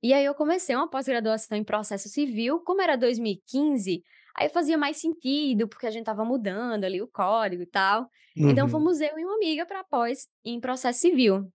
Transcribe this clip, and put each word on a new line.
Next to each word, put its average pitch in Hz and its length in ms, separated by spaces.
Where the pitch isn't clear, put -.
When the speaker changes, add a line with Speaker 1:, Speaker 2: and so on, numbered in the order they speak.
Speaker 1:
E 240 120
aí 277 100
eu 277 100
comecei 302 420
uma 311 140
pós-graduação 226 680
em 214 60
processo 208 440
civil, 262 540
como 370 200
era 330 140
dois 240 240
mil 220 140
e 180 120
quinze, 247 560
aí - 120
fazia 320 300
mais 294 200
sentido, 277 720
porque - 180
a 220 60
gente 220 140
tava 214 180
mudando 220 640
ali 190 160
o 240 60
código 196 540
e 175 60
tal. 202 400
Então 151 300
Speaker 2:
Uhum. - 60
Speaker 1:
fomos 311 300
eu 311 180
e 330 60
uma 392 100
amiga 330 300
pra 381 180
pós 254 440
em 233 180
processo 254 400
civil. 226 580